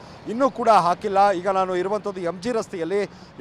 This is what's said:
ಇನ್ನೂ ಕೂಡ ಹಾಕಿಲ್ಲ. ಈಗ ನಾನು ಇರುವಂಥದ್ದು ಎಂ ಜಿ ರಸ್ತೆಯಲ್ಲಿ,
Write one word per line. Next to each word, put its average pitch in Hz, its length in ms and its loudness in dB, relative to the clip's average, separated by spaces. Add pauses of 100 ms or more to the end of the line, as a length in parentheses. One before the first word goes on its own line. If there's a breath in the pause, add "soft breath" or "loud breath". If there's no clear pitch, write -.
(300 loud breath)
ಇನ್ನೂ 247 200 2
ಕೂಡ 233 200 -2
ಹಾಕಿಲ್ಲ. 196 600 4
ಈಗ 180 160 -4
ನಾನು 190 280 0
ಇರುವಂಥದ್ದು 190 460 -4
ಎಂ 175 200 -6
ಜಿ 226 100 -4
ರಸ್ತೆಯಲ್ಲಿ, 196 520 -4 (380 loud breath)